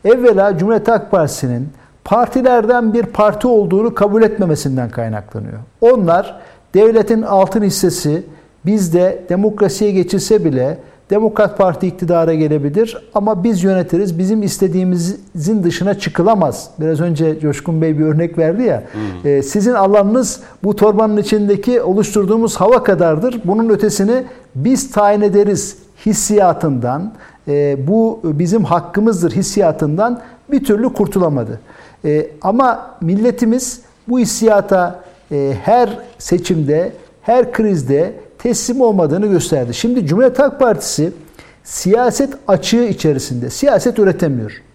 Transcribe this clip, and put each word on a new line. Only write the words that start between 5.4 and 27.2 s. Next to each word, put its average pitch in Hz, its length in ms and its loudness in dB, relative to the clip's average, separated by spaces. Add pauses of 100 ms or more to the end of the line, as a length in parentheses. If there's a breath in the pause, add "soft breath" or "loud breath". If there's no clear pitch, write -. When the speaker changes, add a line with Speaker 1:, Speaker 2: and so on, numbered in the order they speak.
Speaker 1:
Onlar 196 600 2 (340 loud breath)
devletin 220 480 4
altın 196 400 0
hissesi, 175 600 0 (440 loud breath)
biz 190 280 0
de 180 340 0
demokrasiye 208 600 0
geçilse 190 540 0
bile 139 340 -2 (320 loud breath)
Demokrat 214 480 0
Parti 185 280 0
iktidara 170 480 0
gelebilir 151 800 -2
ama 202 300 -2
biz 196 200 0
yönetiriz, 185 540 0
bizim 202 240 -2
istediğimizin 185 1200 -2
dışına 180 300 -2
çıkılamaz. 180 760 -2 (100)
Biraz 156 200 -2
önce 160 400 -2
Coşkun 156 420 -2
Bey 156 160 0
bir 156 60 2
örnek 165 340 0
verdi 170 240 0
ya, 156 200 0 (100)
Speaker 2:
Hmm. 104 380 -4
Speaker 1:
e, 139 120 2
sizin 208 320 0
alanınız 208 680 2 (240 loud breath)
bu 208 120 0
torbanın 214 400 2
içindeki 208 680 0
oluşturduğumuz 208 720 0
hava 226 260 4
kadardır. 185 600 0
Bunun 220 240 0
ötesini 214 560 0 (300 loud breath)
biz 202 360 0
tayin 208 300 2
ederiz 202 560 0 (300)
hissiyatından 170 1080 0 (360 loud breath)